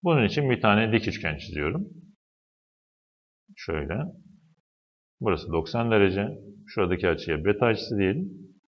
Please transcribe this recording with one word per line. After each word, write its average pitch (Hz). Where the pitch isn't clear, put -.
Bunun 156
için 139
bir 120
tane 107
dik 113
üçgen 80
çiziyorum. 80
Şöyle. 76
Burası 92
doksan 117
derece. 101
Şuradaki 92
açıya 78
beta 104
açısı 113
diyelim. 107